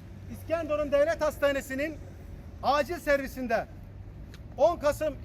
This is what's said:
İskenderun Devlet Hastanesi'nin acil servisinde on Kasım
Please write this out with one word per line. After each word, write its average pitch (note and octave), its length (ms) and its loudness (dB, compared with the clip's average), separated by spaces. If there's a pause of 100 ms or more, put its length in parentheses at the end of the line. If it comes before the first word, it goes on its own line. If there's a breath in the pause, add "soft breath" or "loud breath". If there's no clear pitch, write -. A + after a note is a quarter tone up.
(320)
İskenderun D4+ 600 -2
Devlet D4+ 300 4
Hastanesi'nin C#4+ 760 2 (680)
acil C#4+ 320 4
servisinde C4 720 2 (920)
on D#4+ 220 6
Kasım C#4+ 460 0